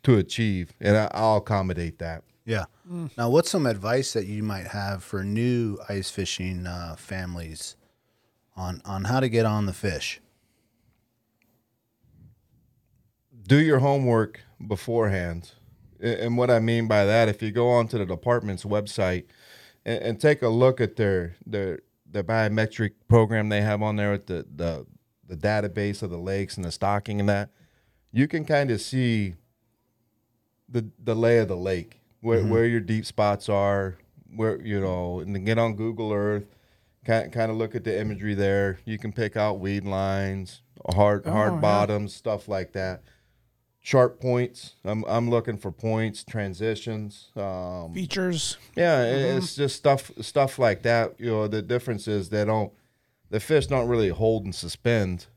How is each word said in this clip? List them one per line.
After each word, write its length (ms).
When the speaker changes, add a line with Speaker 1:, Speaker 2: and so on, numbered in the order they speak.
Speaker 1:
to 120
achieve, 640
and 160
I, 160
I'll 260
accommodate 600
that. 240
Speaker 2:
Yeah. 220
Speaker 3:
Mm. 300
Speaker 2:
Now, 120
what's 200
some 160
advice 460
that 140
you 180
might 240
have 340
for 220
new 540
ice 220
fishing, 560
uh, 300
families 800
on, 280
on 200
how 160
to 80
get 180
on 200
the 60
fish? 480
Speaker 1:
Do 120
your 220
homework 600
beforehand. 880
A-, 240
and 120
what 140
I 100
mean 260
by 180
that, 240
if 140
you 80
go 180
onto 300
the 80
department's 580
website 600
and, 180
and 180
take 220
a 60
look 320
at 160
their, 400
their, 340
their 140
biometric 680
program 400
they 140
have 200
on 140
there 160
with 140
the, 280
the, 320
the 80
database 680
of 80
the 80
lakes 380
and 80
the 80
stocking 480
and 80
that, 220
you 160
can 160
kinda 340
see 560
the, 180
the 120
lay 240
of 100
the 80
lake, 440
where, 200
Speaker 2:
Mm-hmm. 100
Speaker 1:
where 160
your 140
deep 260
spots 420
are, 480
where, 260
you 200
know, 400
and 140
then 100
get 140
on 160
Google 380
Earth, 320
ki-, 260
kinda 200
look 220
at 100
the 140
imagery 360
there. 500
You 140
can 140
pick 240
out 220
weed 260
lines, 800
hard, 320
Speaker 3:
Oh, 60
Speaker 1:
hard 220
Speaker 3:
yeah. 60
Speaker 1:
bottoms, 540
stuff 340
like 240
that. 300
Sharp 360
points. 540
I'm, 240
I'm 220
looking 280
for 140
points, 520
transitions, 1120
um, 580
Speaker 3:
Features. 600
Speaker 1:
yeah, 220
i-, 60
Speaker 3:
Mm-hmm. 340
Speaker 1:
it's 180
just 200
stuff, 340
stuff 380
like 240
that. 360
You 120
know, 180
the 140
difference 440
is 220
they 160
don't, 280
the 100
fish 260
don't 220
really 220
hold 340
and 100
suspend. 720